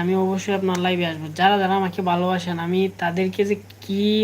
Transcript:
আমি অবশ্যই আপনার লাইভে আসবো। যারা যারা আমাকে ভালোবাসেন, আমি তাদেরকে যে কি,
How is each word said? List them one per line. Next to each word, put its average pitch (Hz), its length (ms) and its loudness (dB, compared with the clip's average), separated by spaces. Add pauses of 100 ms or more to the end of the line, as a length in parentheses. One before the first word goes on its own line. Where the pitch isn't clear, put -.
আমি 180 100 2 (120)
অবশ্যই 190 340 -2
আপনার 185 260 0
লাইভে 180 260 0
আসবো। 156 160 -8 (120)
যারা 190 220 4
যারা 190 200 2
আমাকে 185 180 -4 (120)
ভালোবাসেন, 175 460 0 (100)
আমি 185 120 2 (220)
তাদেরকে 185 480 0
যে 208 60 0 (280)
কি, 196 200 -2 (200)